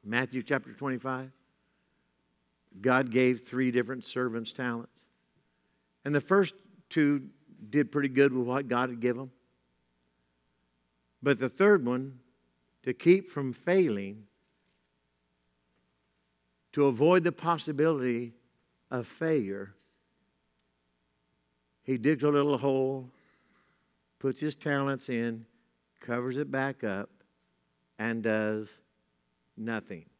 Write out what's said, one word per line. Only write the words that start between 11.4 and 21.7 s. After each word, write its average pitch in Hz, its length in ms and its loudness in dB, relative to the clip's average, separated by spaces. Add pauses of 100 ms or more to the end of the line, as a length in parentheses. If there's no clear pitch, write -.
third 190 360 4
one, 127 340 -4 (640)
to 127 100 -4
keep 185 360 4
from 135 240 -4
failing, 110 680 0 (2500)
to 143 120 4
avoid 151 380 4
the 170 80 0
possibility 143 1000 -2 (580)
of 123 160 -4
failure, 101 680 -4 (2000)